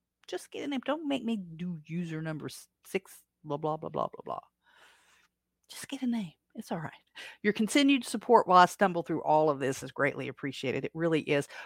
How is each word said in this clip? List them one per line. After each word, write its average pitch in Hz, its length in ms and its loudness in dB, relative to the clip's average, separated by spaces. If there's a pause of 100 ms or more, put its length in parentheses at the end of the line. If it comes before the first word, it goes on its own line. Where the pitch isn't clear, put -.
(280)
Just - 240 -10
get - 120 -10
a 277 40 -8
name. 277 180 -6
Don't 302 220 -4
make 269 160 -2
me 226 140 -2
do 175 500 -8
user 160 340 -6
number 156 240 -6
s-, - 220 -12 (180)
six, - 380 -8 (200)
blah, 147 140 -6
blah, 156 200 -4
blah, 160 120 -10
blah, - 180 -4
blah, - 160 -14
blah. - 160 -8 (1300)
Just - 180 -14
get 269 160 -6
a 254 40 0
name. 220 260 -4 (240)
It's - 140 -10
all 202 60 -4
right. 156 140 -8 (520)
Your 208 80 4
continued 269 540 4
support - 420 4
while 180 120 8
I 180 60 12
stumble 185 380 0
through 160 200 -2
all 156 260 4
of 139 100 0
this 135 240 -2
is 135 80 -12
greatly 135 380 -2
appreciated. 135 560 -4
It - 80 -6
really 160 280 2
is. 143 280 0 (160)